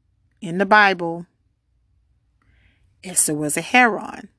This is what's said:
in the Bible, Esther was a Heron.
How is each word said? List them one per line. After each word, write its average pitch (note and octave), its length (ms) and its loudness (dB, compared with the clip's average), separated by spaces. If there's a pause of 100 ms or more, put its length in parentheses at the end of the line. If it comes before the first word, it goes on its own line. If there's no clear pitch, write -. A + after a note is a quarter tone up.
(400)
in F3 180 -6
the G3 80 2
Bible, F3+ 600 2 (1800)
Esther E3+ 320 -2
was D3+ 220 -4
a E3 40 -4
Heron. - 680 0 (100)